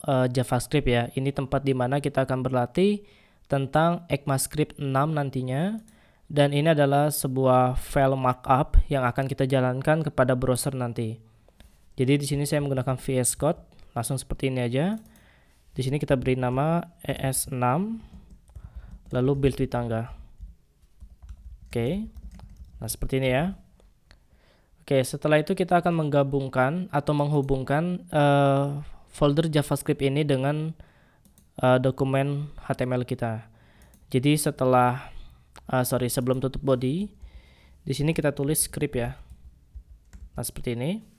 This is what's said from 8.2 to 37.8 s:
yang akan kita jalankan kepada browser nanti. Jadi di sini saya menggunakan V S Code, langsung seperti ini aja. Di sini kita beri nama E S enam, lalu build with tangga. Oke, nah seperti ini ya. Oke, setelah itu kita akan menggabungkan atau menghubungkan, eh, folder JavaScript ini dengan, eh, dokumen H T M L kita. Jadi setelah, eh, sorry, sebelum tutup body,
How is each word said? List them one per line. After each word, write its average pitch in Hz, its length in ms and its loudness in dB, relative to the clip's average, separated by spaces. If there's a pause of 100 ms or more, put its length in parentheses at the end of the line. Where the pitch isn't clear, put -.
yang 135 160 0
akan 131 240 -2
kita 135 160 0
jalankan 131 560 2
kepada 135 320 2
browser 127 400 0
nanti. 120 480 -6 (720)
Jadi 139 240 4
di 143 80 -4
sini 143 160 -2
saya 147 160 0
menggunakan 131 400 -2
V 131 240 0
S - 160 -2
Code, 151 220 0 (340)
langsung 127 240 -4
seperti - 320 -4
ini 127 160 -2
aja. 160 320 0 (720)
Di - 80 -14
sini 131 240 -2
kita 139 160 2
beri 127 160 2
nama 135 480 0 (240)
E 139 80 -2
S - 320 -4
enam, 151 560 -2 (1120)
lalu 139 320 2
build 131 160 0
with 127 80 -2
tangga. 120 400 -4 (1600)
Oke, 165 400 -4 (720)
nah 110 80 -6
seperti - 320 -2
ini 131 80 2
ya. 165 240 0 (1300)
Oke, 131 240 2
setelah 151 320 2
itu 156 160 0
kita 175 320 2
akan 175 80 2
menggabungkan 139 960 0
atau 147 240 0
menghubungkan, 143 960 0
eh, 143 720 4 (320)
folder 147 320 2
JavaScript 147 560 0
ini 139 240 0
dengan, 147 480 -2 (880)
eh, 127 160 6
dokumen 135 800 -2
H - 160 -6
T 127 160 -4
M 127 80 -2
L 123 80 -4
kita. 113 400 -6 (640)
Jadi 139 240 4
setelah, 127 800 2 (560)
eh, 127 160 0
sorry, 123 240 -2
sebelum 131 320 -2
tutup 131 160 -4
body, 139 480 0 (800)